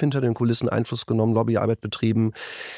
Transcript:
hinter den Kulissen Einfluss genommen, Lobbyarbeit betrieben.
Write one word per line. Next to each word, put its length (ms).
hinter 220
den 100
Kulissen 380
Einfluss 340
genommen, 300
Lobbyarbeit 480
betrieben. 500